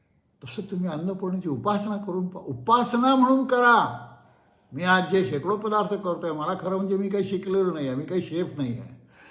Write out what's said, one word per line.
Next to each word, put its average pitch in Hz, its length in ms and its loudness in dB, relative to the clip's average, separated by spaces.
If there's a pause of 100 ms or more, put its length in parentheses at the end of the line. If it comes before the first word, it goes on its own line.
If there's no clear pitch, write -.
(440)
तसं - 260 -10
तुम्ही 180 180 -2
अन्नपूर्णेची 180 600 -4
उपासना 202 480 0
करून 185 300 -4
पहा. - 200 -10
उपासना 240 680 2
म्हणून 262 320 4
करा. 247 580 4 (680)
मी 139 100 -8
आज 180 280 4
जे 190 200 2
शेकडो 151 260 -2
पदार्थ 208 380 0
करतोय, 175 380 -4
मला 156 220 -4
खरं 185 220 -4
म्हणजे 196 200 0
मी 196 120 0
काही 196 160 0
शिकलेलो 190 480 0
नाही 151 140 -4
आहे, 127 100 -2
मी 147 80 -4
काही 180 180 -2
शेफ 160 340 -4
नाही 123 220 -4
आहे, - 280 -18 (240)